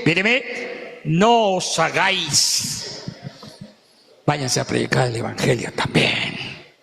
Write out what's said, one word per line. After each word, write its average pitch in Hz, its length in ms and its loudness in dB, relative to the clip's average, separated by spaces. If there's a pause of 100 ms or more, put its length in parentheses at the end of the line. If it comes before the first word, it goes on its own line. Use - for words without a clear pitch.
míreme, 202 380 4 (600)
No 202 520 4
os - 240 -2
hagáis. 160 1200 0 (1200)
Váyanse 139 340 0
a 127 60 0
predicar 120 420 0
el 117 80 -4
evangelio 113 580 -2
también. - 880 -2 (220)